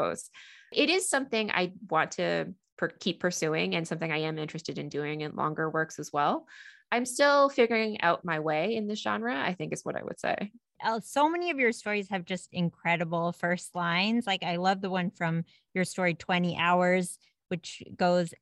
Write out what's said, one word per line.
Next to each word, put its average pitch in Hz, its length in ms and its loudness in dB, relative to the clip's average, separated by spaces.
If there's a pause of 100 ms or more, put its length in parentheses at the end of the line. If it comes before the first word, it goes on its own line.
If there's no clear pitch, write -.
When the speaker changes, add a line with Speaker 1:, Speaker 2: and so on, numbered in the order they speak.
Speaker 1:
goes. - 220 -6 (420)
It 294 180 4
is 370 200 2
something 247 420 0
I 180 220 0 (160)
want 156 220 0
to 170 420 -2 (240)
per-, 170 100 0 (140)
keep 185 180 -2
pursuing 175 560 0
and 165 120 -2
something 165 240 -4
I 151 100 -2
am 156 180 -4
interested 151 400 -8
in 147 100 -8
doing 147 320 -4
in 151 140 -8
longer 156 340 -2
works 156 300 -4
as 151 140 -10
well. 160 340 0 (420)
I'm 240 160 0
still 285 440 4
figuring 226 520 2
out 170 220 2
my 165 160 -2
way 156 380 0
in 208 100 -4
this 214 140 -6
genre, 214 340 -2
I 220 200 -2
think 160 180 -6
is - 100 -8
what - 140 -6
I - 60 -6
would - 180 -10
say. - 300 -2 (340)
Speaker 2:
Oh, 226 180 0
so 294 240 2
many 349 220 -2
of 285 100 -4
your 240 140 4
stories 208 360 -4
have 185 140 -2
just 180 300 -6
incredible 170 800 0
first - 420 -2
lines. 185 520 2
Like, - 160 0
I 175 140 0
love 190 240 2
the 196 80 -2
one 185 220 0
from 165 320 0 (300)
your - 120 2
story, 180 280 0
Twenty 175 440 0
Hours, 180 600 4 (300)
which - 340 -8 (140)
goes, 180 460 4